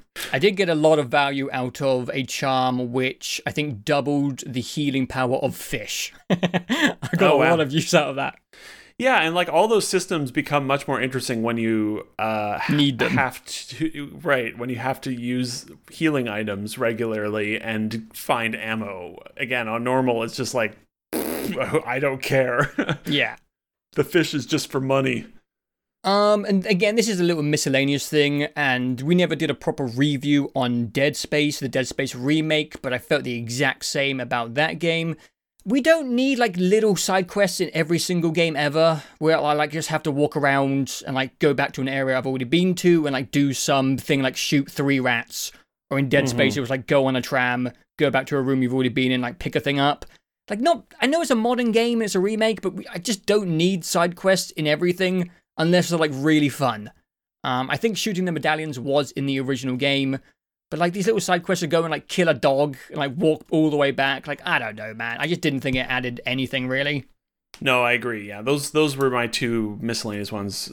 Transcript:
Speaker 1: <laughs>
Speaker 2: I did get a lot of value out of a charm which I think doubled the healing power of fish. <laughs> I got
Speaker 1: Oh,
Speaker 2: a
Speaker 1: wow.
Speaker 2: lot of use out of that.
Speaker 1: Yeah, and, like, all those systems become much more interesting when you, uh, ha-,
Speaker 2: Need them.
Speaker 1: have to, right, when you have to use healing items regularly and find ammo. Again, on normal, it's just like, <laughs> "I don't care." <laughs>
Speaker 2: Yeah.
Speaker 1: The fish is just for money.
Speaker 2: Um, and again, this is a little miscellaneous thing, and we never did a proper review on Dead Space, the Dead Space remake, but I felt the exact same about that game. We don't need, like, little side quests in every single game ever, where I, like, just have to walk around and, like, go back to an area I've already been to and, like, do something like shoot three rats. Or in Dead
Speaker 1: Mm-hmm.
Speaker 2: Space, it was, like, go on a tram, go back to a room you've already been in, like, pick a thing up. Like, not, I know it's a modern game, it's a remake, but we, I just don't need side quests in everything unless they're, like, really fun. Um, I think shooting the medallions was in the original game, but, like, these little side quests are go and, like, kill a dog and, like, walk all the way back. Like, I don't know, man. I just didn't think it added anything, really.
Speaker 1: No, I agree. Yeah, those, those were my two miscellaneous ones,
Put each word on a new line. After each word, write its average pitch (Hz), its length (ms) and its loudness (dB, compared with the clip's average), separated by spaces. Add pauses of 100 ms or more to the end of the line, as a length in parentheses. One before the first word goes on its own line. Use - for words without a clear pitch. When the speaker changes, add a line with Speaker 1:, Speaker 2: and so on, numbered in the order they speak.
Speaker 1:
<laughs> - 300 -10
Speaker 2:
I - 80 0
did 185 160 4
get 190 120 2
a 165 60 4
lot 156 240 6
of 135 120 0
value 139 420 2
out 127 280 -4
of 127 320 0
a 135 120 -2
charm 127 680 0
which - 540 -4
I 139 60 -4
think 143 320 -6
doubled 143 600 0
the 127 160 -6
healing 135 460 -2
power 131 300 0
of 143 180 -2
fish. - 640 -8
<laughs> - 100 -10
I 185 640 0 (200)
got 175 160 6
Speaker 1:
Oh, 147 40 6
Speaker 2:
a - 20 4
Speaker 1:
wow. 131 120 6
Speaker 2:
lot 165 100 4
of 139 120 0
use 160 220 0
out 147 160 4
of 135 60 -8
that. 135 200 -4 (640)
Speaker 1:
Yeah, 247 220 4
and, 160 100 0
like, 175 160 0
all 170 200 4
those 220 180 2
systems 170 460 -2
become 147 340 -2
much 139 220 -2
more 127 120 0
interesting 123 440 -2
when 117 120 0
you, 110 520 0 (100)
uh, 107 400 -2
ha-, - 160 -2
Speaker 2:
Need 143 240 2
them. 127 140 0
Speaker 1:
have 135 320 -2
to, 147 800 -10
right, 127 340 -2
when 120 120 -6
you 123 40 -4
have 127 280 -4
to 135 100 -6
use 123 540 -4 (220)
healing 143 380 0
items 104 520 -6
regularly 110 800 -2
and 110 520 -4
find 117 440 -4
ammo. 98 600 -8 (200)
Again, 120 320 -4
on 117 160 -2
normal, 127 400 2
it's 117 120 -8
just 123 160 -4
like, 113 240 -2 (200)
<laughs> - 160 -18
"I 127 880 -4
don't 135 200 -2
care." 135 520 2 (300)
<laughs> - 40 -12
Speaker 2:
Yeah. 143 300 0 (560)
Speaker 1:
The 151 100 0
fish 156 320 2
is 131 120 -4
just - 220 -2
for 139 120 -2
money. 135 460 0 (800)
Speaker 2:
Um, 208 400 4
and 196 220 2
again, 208 300 2
this 226 120 2
is 185 120 -2
a 175 40 4
little 170 180 2
miscellaneous 143 640 0
thing, 143 360 2 (120)
and 127 440 0
we 151 140 2
never 175 200 4
did 147 160 -2
a 127 40 0
proper 147 300 -4
review 143 720 0
on 120 320 0
Dead 139 300 0
Space, 147 440 0
the 139 80 -4
Dead 127 200 -2
Space 135 260 -4
remake, 151 680 0
but 127 100 -4
I 123 60 -2
felt 139 260 -2
the 123 120 -4
exact 123 480 -2
same 139 360 -2
about 117 340 -4
that 156 240 0
game. 165 380 -2 (480)
We 247 160 2
don't 294 340 2
need, 262 240 2
like, 220 180 0
little 196 400 4
side 185 320 0
quests 196 320 0
in 165 140 0
every 160 240 0
single 170 320 0
game 160 260 0
ever, 151 460 2 (160)
where 156 200 4
I, 147 160 2
like, 151 180 0
just 160 160 -4
have 156 160 -2
to 156 80 0
walk 147 240 2
around 139 680 2
and, 135 80 -4
like, 131 260 -4
go 147 120 6
back 143 200 0
to - 80 -8
an 131 80 -2
area 135 280 0
I've 131 100 -2
already 131 200 -2
been 175 300 4
to 170 300 4
and, 143 60 0
like, 135 200 -4
do 143 200 2
something 135 680 2
like 131 140 -2
shoot - 340 0
three 139 300 2
rats. 123 500 -2 (400)
Or 135 80 0
in 139 100 0
Dead 143 160 4
Speaker 1:
Mm-hmm. 120 140 -2
Speaker 2:
Space, 123 180 2
it 139 40 -2
was, 120 100 -4
like, 131 160 -4
go 139 200 4
on 131 100 2
a 123 60 0
tram, 123 480 -2 (280)
go 147 120 4
back 131 180 0
to 147 80 -2
a 135 60 2
room 131 200 2
you've 123 100 0
already 131 160 2
been 127 240 2
in, 127 80 0
like, 123 200 -6
pick - 160 -4
a 135 40 2
thing 143 200 -2
up. 143 260 0 (420)
Like, 208 120 -4
not, 330 260 2 (160)
I 240 40 2
know 311 140 2
it's 294 100 -2
a 262 40 4
modern 233 380 0
game, 226 280 2
it's 208 140 -4
a 185 60 2
remake, 220 420 0
but 190 120 -4
we, 190 120 -12
I 214 100 -12
just 190 300 -6
don't 196 320 2
need 180 260 2
side 175 320 0
quests 190 360 2
in 156 140 -4
everything 175 640 0 (280)
unless 170 320 4
they're, 170 80 0
like, 151 160 2
really 147 340 4
fun. 113 420 -4 (540)
Um, 131 240 0
I 143 80 0
think 214 220 -2
shooting 185 260 -2
the 180 80 -2
medallions 156 480 -2
was 135 300 0
in 139 160 -4
the 135 140 0
original 131 360 -2
game, 139 420 0 (520)
but, 151 100 -6
like, 175 140 2
these 196 120 -2
little 220 140 2
side 175 220 0
quests 180 220 -2
are - 20 -4
go 165 160 2
and, 165 80 -2
like, 143 180 -6
kill 175 200 2
a 151 60 4
dog 139 420 2 (120)
and, - 100 -12
like, 143 180 -2
walk 156 340 2
all 156 200 4
the 147 60 0
way 139 140 2
back. 135 360 -2
Like, 147 180 -8
I 165 140 0
don't 110 180 -6
know, 110 180 -12
man. 117 240 -6
I 143 80 -2
just 175 140 -2
didn't 143 200 0
think 131 160 -2
it 127 120 -2
added 127 380 -4
anything, 127 420 -4
really. 139 380 -4 (540)
Speaker 1:
No, 127 220 2
I 120 100 2
agree. 113 360 -4
Yeah, 101 140 -12
those, 139 280 0
those 151 260 2
were 135 140 2
my 120 160 0
two 113 560 -2
miscellaneous 107 500 -6
ones, 101 400 -8